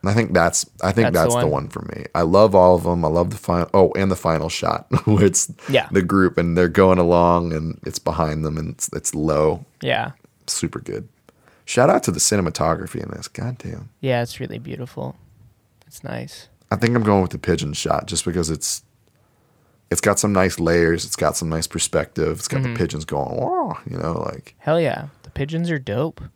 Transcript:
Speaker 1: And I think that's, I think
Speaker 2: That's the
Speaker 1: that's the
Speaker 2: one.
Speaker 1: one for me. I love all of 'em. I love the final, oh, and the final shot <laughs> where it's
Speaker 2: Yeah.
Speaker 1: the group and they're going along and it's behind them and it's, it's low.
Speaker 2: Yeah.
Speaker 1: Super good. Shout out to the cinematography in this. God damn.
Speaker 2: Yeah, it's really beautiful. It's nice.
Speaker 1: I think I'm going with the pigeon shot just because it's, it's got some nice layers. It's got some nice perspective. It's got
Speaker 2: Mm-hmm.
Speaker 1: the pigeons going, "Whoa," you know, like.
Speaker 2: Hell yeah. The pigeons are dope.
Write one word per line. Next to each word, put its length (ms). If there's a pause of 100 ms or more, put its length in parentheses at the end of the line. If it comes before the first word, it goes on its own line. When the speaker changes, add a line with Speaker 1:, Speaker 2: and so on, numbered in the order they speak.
Speaker 1:
And 80
I 20
think 200
that's, 320 (180)
I 80
think 200
Speaker 2:
That's 20
the 100
Speaker 1:
that's 120
the 120
Speaker 2:
one. 160
Speaker 1:
one 60
for 120 (140)
me. 180
I 80
love 320
all 220
of 100
'em. 180
I 40
love 240
the 60
final, 360
oh, 220
and 160
the 60
final 320
shot 400
<laughs> 160
where 200
it's 260 (180)
Speaker 2:
Yeah. 220
Speaker 1:
the 120
group 340
and 200
they're 100
going 320
along 540
and 320
it's 140
behind 460
them 120
and 120
it's, 240
it's 220
low. 500 (160)
Speaker 2:
Yeah. 300 (340)
Speaker 1:
Super 340
good. 280 (580)
Shout 240
out 140
to 80
the 80
cinematography 840
in 80
this. 160
God 300
damn. 320 (120)
Speaker 2:
Yeah, 200
it's 180
really 200
beautiful. 560 (720)
It's 160
nice. 440 (220)
Speaker 1:
I 60
think 220
I'm 60
going 180
with 100
the 80
pigeon 320
shot 360
just 180
because 240
it's, 340 (1040)
it's 120
got 180
some 140
nice 260
layers. 460
It's 100
got 220
some 100
nice 180
perspective. 720
It's 100
got 120
Speaker 2:
Mm-hmm. 120
Speaker 1:
the 60
pigeons 260
going, 320
"Whoa," 400 (120)
you 80
know, 280
like. 320
Speaker 2:
Hell 240
yeah. 260 (160)
The 60
pigeons 420
are 80
dope. 400 (160)